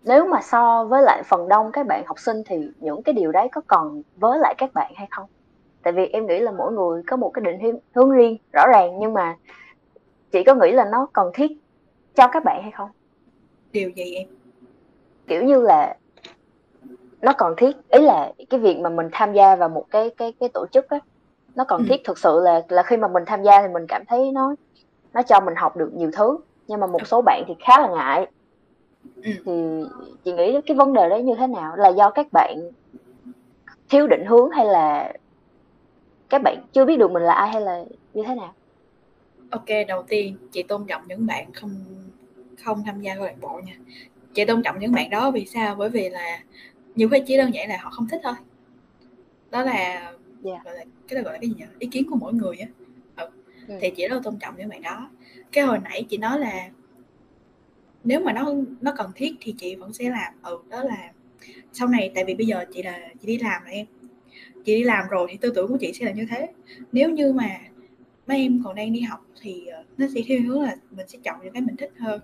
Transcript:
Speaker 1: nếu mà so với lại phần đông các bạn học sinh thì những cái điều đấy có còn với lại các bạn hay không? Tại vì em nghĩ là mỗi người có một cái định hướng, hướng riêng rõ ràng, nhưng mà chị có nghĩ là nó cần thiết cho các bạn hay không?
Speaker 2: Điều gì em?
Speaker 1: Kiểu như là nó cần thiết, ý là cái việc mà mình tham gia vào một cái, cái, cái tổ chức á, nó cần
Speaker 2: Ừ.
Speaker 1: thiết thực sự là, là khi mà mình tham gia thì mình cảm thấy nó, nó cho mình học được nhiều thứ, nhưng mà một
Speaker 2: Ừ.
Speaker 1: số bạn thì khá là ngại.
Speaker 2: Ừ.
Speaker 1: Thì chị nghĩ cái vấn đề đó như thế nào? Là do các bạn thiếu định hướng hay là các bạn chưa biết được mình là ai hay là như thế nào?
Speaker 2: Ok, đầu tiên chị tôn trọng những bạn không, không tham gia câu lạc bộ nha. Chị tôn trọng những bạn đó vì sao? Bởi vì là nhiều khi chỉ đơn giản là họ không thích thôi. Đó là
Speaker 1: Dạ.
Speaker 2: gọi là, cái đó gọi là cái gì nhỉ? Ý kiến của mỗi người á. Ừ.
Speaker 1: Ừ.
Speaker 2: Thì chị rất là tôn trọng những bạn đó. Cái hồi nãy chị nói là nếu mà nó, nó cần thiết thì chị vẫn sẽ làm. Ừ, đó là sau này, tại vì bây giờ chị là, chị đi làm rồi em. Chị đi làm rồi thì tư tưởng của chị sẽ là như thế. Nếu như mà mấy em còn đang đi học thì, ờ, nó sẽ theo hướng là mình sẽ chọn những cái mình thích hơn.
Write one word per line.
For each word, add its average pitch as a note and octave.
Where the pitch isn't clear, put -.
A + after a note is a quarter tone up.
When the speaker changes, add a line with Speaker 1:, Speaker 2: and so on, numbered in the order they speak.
Speaker 1:
nếu C#4+
mà D#4
so A#3
với B3+
lại A3
phần F3
đông A3
các C#4+
bạn -
học -
sinh A3
thì F#3
những D#3
cái D4+
điều F3
đấy G#3
có -
còn D#3+
với A#3
lại -
các -
bạn -
hay G3+
không? G3
Tại F3
vì F3+
em A3
nghĩ F3
là A3+
mỗi F#3+
người F3
có B3+
một B3
cái A3+
định F3+
hướng, A3+
hướng C4
riêng A#3
rõ C#3+
ràng, F#3
nhưng A3
mà E3+
chị -
có C4+
nghĩ G3+
là B3
nó B3+
cần F#3
thiết D4
cho B3
các D#4+
bạn -
hay G#3
không? G3+
Speaker 2:
Điều F#3+
gì F3+
em? F#3
Speaker 1:
Kiểu E3+
như C4+
là E3
nó C4
cần E3+
thiết, C#4
ý C#4
là F3+
cái B3+
việc F3+
mà F3
mình E3
tham G#3
gia G3
vào F3
một D#3+
cái, A3
cái, A#3
cái B3
tổ -
chức -
á, D4
nó B3+
cần A#3+
Speaker 2:
Ừ. A#3+
Speaker 1:
thiết C4+
thực F#3+
sự E3
là, E3+
là F3
khi A#3+
mà A3
mình F3+
tham G3
gia G3+
thì G3
mình E3
cảm G3+
thấy B3+
nó, C4+
nó A#3+
cho G#3+
mình F3+
học F3
được D#3+
nhiều E3
thứ, A#3+
nhưng G#3
mà G3
một F3
Speaker 2:
Ừ. G#3
Speaker 1:
số A#3+
bạn -
thì E3+
khá C4
là C4
ngại. D#3+
Speaker 2:
Ừ. A3
Speaker 1:
Thì F#3
chị F3+
nghĩ F#3+
cái D4+
vấn C#4
đề G3
đó G3
như A#3+
thế C4
nào? E3+
Là G3
do G3+
các D4
bạn D#3+
thiếu C#4+
định E3+
hướng A#3+
hay A#3
là D#3
các C#4
bạn -
chưa C4+
biết D#4
được G3
mình F3
là E3+
ai G3+
hay A3
là F3
như G#3+
thế B3+
nào? F#3+
Speaker 2:
Ok, -
đầu F#3
tiên G3+
chị F3+
tôn G3+
trọng D#3+
những G#3+
bạn -
không, G3
không G#3
tham G3+
gia G3
câu G3
lạc C#3
bộ D3+
nha. -
Chị G#3
tôn A#3
trọng F#3
những A3
bạn -
đó A#3
vì G#3+
sao? A3
Bởi G3+
vì G#3
là F3
nhiều A3
khi C4+
chỉ C4
đơn C4
giản G3+
là G3
họ -
không A#3
thích D#4+
thôi. B3
Đó B3
là F3+
Speaker 1:
Dạ. F#3
Speaker 2:
gọi F3
là, E3
cái C4
đó B3
gọi -
là -
cái A#3
gì G#3+
nhỉ? -
Ý B3
kiến C4+
của C#4
mỗi G#3+
người G3
á. G#3+
Ừ. E3
Speaker 1:
Ừ. G3+
Speaker 2:
Thì F3+
chị F3+
rất B3
là B3+
tôn G3+
trọng -
những G#3
bạn -
đó. A3
Cái C#4+
hồi A#3
nãy -
chị G#3
nói A#3
là F#3+
nếu C4
mà D#4
nó, C#4+
nó C#4+
cần F#3+
thiết C#4
thì A3
chị F3+
vẫn F#3+
sẽ B3
làm. A3
Ừ, F3
đó B3
là A3+
sau B3
này, A3+
tại F#3
vì F#3+
bây A3
giờ F#3
chị F3+
là, F3
chị G3+
đi A3+
làm G3
rồi F3
em. G#3
Chị G#3+
đi A#3+
làm G3+
rồi F3+
thì G3+
tư A#3+
tưởng G3
của C4
chị E3+
sẽ -
là B3
như A3
thế. C4+
Nếu C#4
như D4
mà A3
mấy C#4
em B3+
còn G3
đang G#3+
đi A#3+
học A3+
thì, F3+
ờ, E3
nó C4+
sẽ A#3+
theo C4
hướng C4+
là A3+
mình F#3+
sẽ B3
chọn F3
những F#3
cái B3+
mình A3+
thích F#3+
hơn. A3